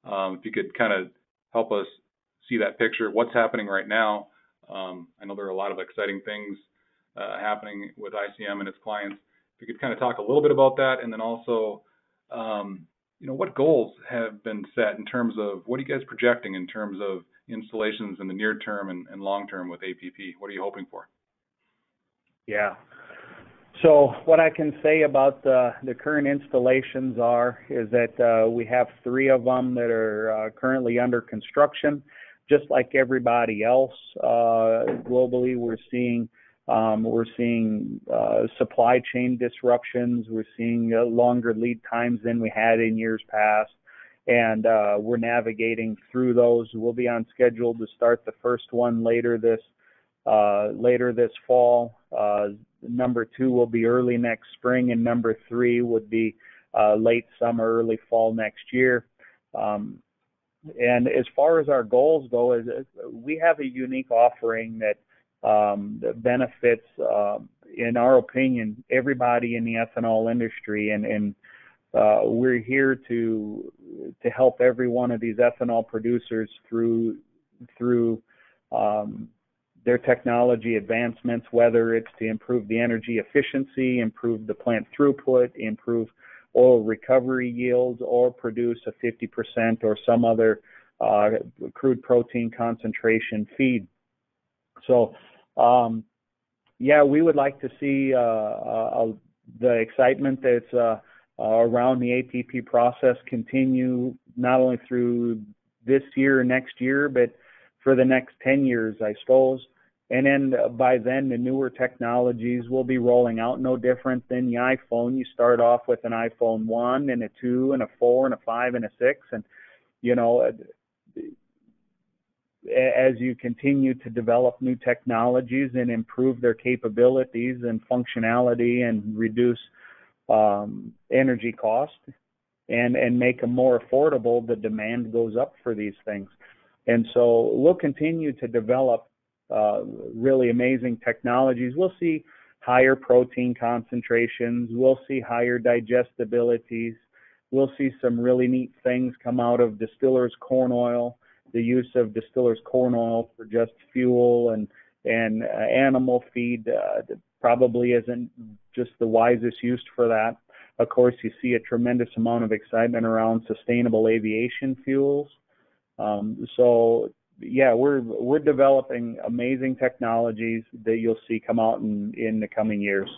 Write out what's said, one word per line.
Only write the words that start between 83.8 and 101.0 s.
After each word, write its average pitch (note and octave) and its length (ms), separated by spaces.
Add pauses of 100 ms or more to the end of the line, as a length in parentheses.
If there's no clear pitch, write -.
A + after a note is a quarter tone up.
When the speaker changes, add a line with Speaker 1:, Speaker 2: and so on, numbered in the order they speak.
Speaker 2:
improve A2+ 480
the G#2 80
plant A2 320 (100)
throughput, C3+ 600
improve A2+ 500 (480)
oil B2 260
recovery B2 640
yields, B2 560
or B2 280
produce A#2 560
a G#2 60
fifty A#2 340
percent A2+ 560
or G#2+ 200
some A#2 220
other, A2+ 360 (400)
uh, G#2 280 (460)
crude C3 260
protein A#2+ 480
concentration A2+ 960 (100)
feed. B2 300 (1000)
So, A#2+ 260 (420)
um, A#2+ 480 (760)
yeah, C#3+ 240
we C#3+ 180
would E3 140
like C#3 260
to B2+ 80 (100)
see, C#3 320
uh, B2+ 80
uh, A2+ 920 (480)
the A#2+ 140
excitement C3 680
that's, A#2+ 320
uh, A#2 260 (380)